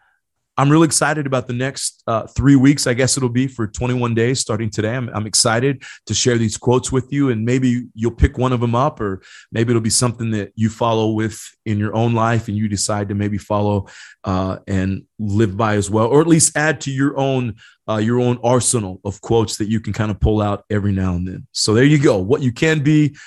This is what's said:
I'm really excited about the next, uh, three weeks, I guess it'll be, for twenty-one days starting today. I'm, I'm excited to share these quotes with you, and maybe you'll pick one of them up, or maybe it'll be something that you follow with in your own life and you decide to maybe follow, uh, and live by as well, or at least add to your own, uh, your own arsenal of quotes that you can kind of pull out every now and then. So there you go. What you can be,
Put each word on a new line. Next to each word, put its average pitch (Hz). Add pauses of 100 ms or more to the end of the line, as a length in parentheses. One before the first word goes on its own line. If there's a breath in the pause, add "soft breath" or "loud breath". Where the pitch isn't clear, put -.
(580)
I'm 139
really 160
excited 151
about 131
the 123
next, -
uh, 113
three 139
weeks, 135
I 127
guess 123
it'll 131
be, 127
for 117
twenty-one 120
days 120
starting 110
today. 110
I'm, 127
I'm 107
excited 120 (220 loud breath)
to -
share 123
these 113
quotes 123
with 127
you, 139
and 110
maybe 123
you'll 113
pick -
one 127
of 120
them 120
up, 135
or 98 (280 loud breath)
maybe 113
it'll 117
be 110
something 117
that 101
you 110
follow 110
with 107 (220)
in 107
your 104
own 117
life 113
and 101
you 107
decide 104
to 107
maybe 104
follow, 104 (380 loud breath)
uh, 95 (100)
and 95 (140)
live 104
by 107
as 98
well, 107
or 139
at 165
least 165
add 151
to 139
your 139
own, 131 (340 loud breath)
uh, 110
your 117
own 123
arsenal 113
of 95
quotes 113
that 104
you 110
can 104
kind 107
of 98
pull 107
out 101
every 101
now 95
and 90
then. 92
So -
there 117
you 147
go. 135
What 98
you 127
can 156
be, 151 (100)